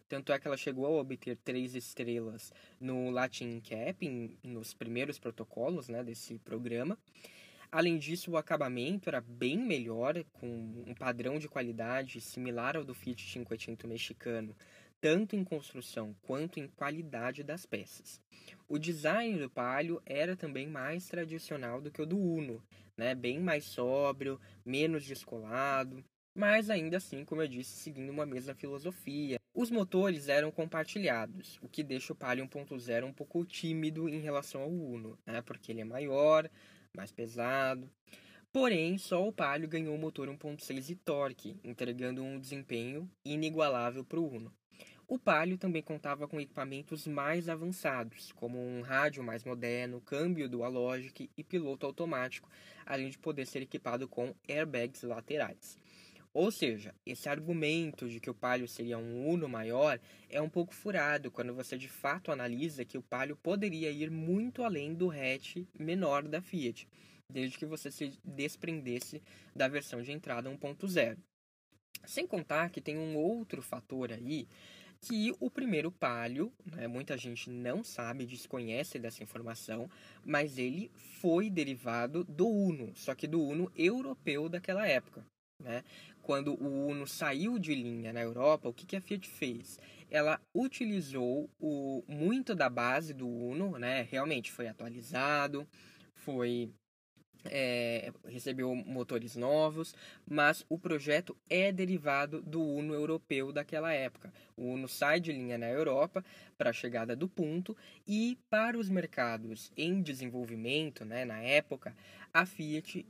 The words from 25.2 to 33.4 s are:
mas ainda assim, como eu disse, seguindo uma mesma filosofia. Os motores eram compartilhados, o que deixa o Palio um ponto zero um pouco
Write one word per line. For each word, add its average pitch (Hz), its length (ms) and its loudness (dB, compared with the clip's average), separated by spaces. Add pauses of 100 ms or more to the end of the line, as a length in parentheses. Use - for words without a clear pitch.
mas 208 340 6
ainda 170 280 2
assim, 143 260 -6
como 156 180 -2
eu 156 60 4
disse, 127 300 -6
seguindo 135 320 -8
uma 147 160 -2
mesma 131 280 -6
filosofia. 139 880 -4 (160)
Os 233 160 2
motores 185 560 4
eram 147 240 6
compartilhados, 156 1120 0
o - 80 -14
que - 120 -4
deixa 135 300 -4
o - 40 -4
Palio 127 280 0
um 131 40 -8
ponto 143 300 -8
zero 120 300 0
um 139 60 -8
pouco 170 320 -2